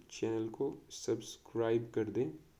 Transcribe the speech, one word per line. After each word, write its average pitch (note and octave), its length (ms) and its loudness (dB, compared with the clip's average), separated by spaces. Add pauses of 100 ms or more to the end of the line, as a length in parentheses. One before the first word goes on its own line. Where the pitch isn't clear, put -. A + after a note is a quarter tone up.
(100)
चैनल A2+ 360 0
को C#3 420 -2
सब्सक्राइब A2+ 1040 0
कर A2 80 4
दें A#2 280 0 (280)